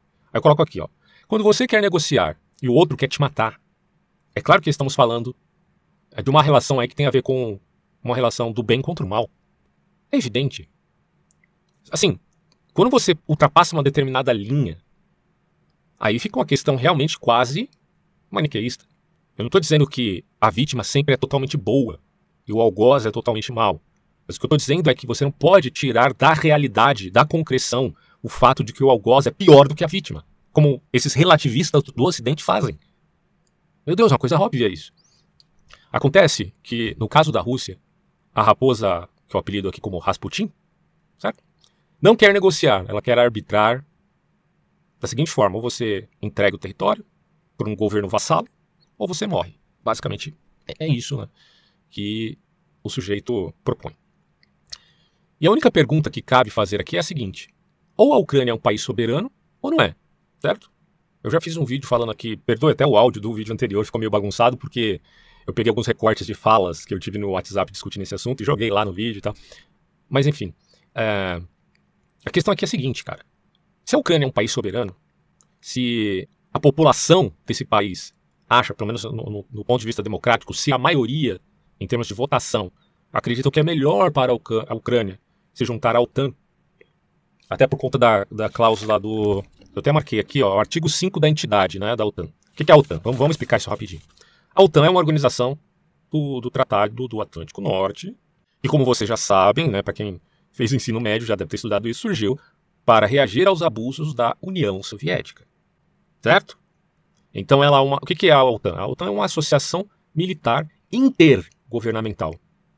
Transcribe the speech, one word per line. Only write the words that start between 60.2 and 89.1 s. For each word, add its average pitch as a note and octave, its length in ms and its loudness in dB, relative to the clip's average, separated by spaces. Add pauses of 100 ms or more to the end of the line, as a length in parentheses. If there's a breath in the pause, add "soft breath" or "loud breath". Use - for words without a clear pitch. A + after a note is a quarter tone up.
certo? - 320 -4 (500)
Eu - 80 -8
já D#3+ 100 0
fiz D#3+ 180 -8
um D#3+ 80 -4
vídeo C3 220 -6
falando A#2 240 -2
aqui, A2 260 -10
perdoe C#3+ 340 0
até - 160 2
o A#2+ 100 4
áudio A2 240 4
do A2 120 -6
vídeo A2 200 -10
anterior, G#2 320 -4
ficou - 140 -6
meio A2 100 -4
bagunçado, G#2+ 480 0
porque A2 440 -6 (440 soft breath)
eu - 80 -8
peguei A2+ 160 0
alguns A2 180 -2
recortes A2 380 -2
de F2+ 80 -10
falas F#2+ 520 0
que - 80 -10
eu G2 60 -6
tive G2 180 -10
no G2+ 140 -6
WhatsApp F#2 400 -6
discutindo G2 320 -14
esse F#2+ 120 -12
assunto B2 260 -8
e - 40 -8
joguei A#2 240 -2
lá G#2 160 0
no G2 80 -8
vídeo G#2+ 260 -8
e - 20 -18
tal. G#2 120 -6 (760 soft breath)
Mas C#3 180 0
enfim, G#2 260 -4 (420)
é... G2 460 -4 (840)
A - 40 -10
questão F3+ 240 0
aqui - 100 -8
é - 40 -2
a - 20 -4
seguinte, C3 340 -6
cara. - 220 -14 (600)
Se - 100 -2
a D4+ 40 4
Ucrânia D#3+ 260 0
é - 20 -2
um B2 40 -6
país A2 200 -2
soberano, G#2 440 -6 (640)
se A2+ 680 -4 (260)
a - 60 -4
população D3 720 4 (120)
desse B2 200 -6
país G2+ 480 -4 (340)
acha, A#2+ 260 2
pelo G#2 140 -6
menos A2 160 -6
no, A2 80 -10
no, G#2 380 -10
no G#2+ 160 -14
ponto A#2+ 140 2
de A2 60 -12
vista A2 180 -6
democrático, A2 500 -2
se - 180 -4
a C3 60 0
maioria, B2+ 640 0 (380)
em G2 80 -10
termos A#2 200 -4
de - 60 -8
votação, A2+ 580 -4 (400)
acreditam C3 400 -2
que - 80 0
é D3+ 40 4
melhor E3+ 480 2
para B2+ 200 0
a B2 40 0
Ucrâ-, A2 320 -4
a - 80 -6
Ucrânia A2+ 440 -2 (340)
se B2 120 -4
juntar A2+ 300 0
à A#2+ 60 4
otan, C3+ 320 -2 (1160)
até C3 180 0
por - 100 -2
conta - 200 -4
da, A2+ 280 2
da G#2+ 240 -6
cláusula G#2+ 500 0
do, G#2 440 -2 (320)